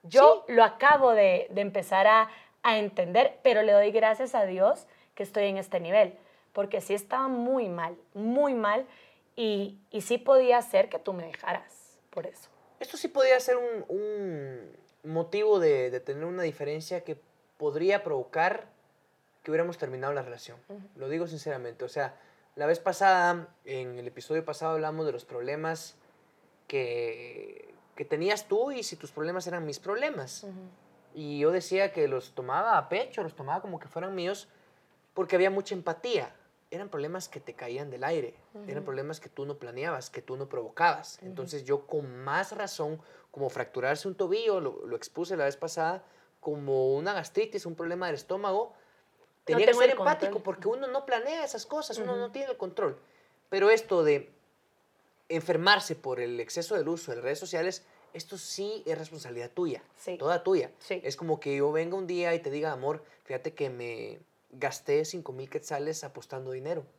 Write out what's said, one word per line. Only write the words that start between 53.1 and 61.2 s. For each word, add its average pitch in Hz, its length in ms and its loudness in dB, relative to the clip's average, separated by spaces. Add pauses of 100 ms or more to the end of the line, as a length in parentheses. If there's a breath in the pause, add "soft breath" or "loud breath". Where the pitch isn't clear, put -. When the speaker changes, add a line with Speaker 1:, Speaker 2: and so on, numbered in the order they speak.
Speaker 2:
Pero 196 220 4
esto 208 340 4
de 147 260 2 (1000)
enfermarse 165 640 2
por 127 260 -6
el 120 200 -4
exceso 165 360 -6
del 151 120 0
uso 160 260 -6
de 120 80 -8
redes 139 160 -4
sociales, 180 460 -6 (280 soft breath)
esto 165 260 -14
sí 202 480 -8
es 156 120 -4
responsabilidad 127 520 -12
tuya, 165 320 -4 (140)
Speaker 1:
Sí. 180 220 -10
Speaker 2:
toda 170 240 0
tuya. 175 280 0 (100)
Speaker 1:
Sí. 180 220 -8
Speaker 2:
Es 139 140 -6
como 156 240 -4